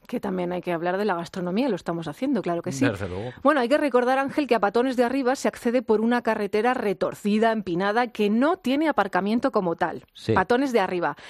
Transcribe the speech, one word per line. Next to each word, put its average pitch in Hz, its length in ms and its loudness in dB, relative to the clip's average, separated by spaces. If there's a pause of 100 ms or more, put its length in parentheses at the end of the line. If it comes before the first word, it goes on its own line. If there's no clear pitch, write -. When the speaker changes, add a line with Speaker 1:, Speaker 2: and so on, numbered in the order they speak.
Speaker 1:
Que 240 100 -6
también 180 320 -4
hay 180 100 -4
que 175 120 -4
hablar 175 240 -2
de 202 80 -2
la 202 100 0
gastronomía, 180 540 -4
lo 202 80 -2
estamos 165 320 -6
haciendo, 240 340 -2
claro 170 200 -2
que - 100 -6
sí. 135 120 -2
Speaker 2:
Desde 98 240 0
luego. 98 220 -8 (140)
Speaker 1:
Bueno, 285 160 4
hay 240 80 0
que 285 100 4
recordar, 254 400 2
Ángel, 269 300 -2
que 233 80 4
a - 20 0
Patones 233 380 0
de 240 80 4
Arriba 254 320 0
se - 100 -4
accede 233 360 0
por 214 180 2
una 240 200 2
carretera 214 540 0
retorcida, 208 800 0
empinada, 208 560 0
que 214 200 0
no 262 280 2
tiene 285 320 0
aparcamiento 208 640 0
como 180 240 0
tal. 151 260 -4 (100)
Speaker 2:
Sí. - 200 -2
Speaker 1:
Patones 240 400 2
de 226 80 4
Arriba. 180 340 -2 (160)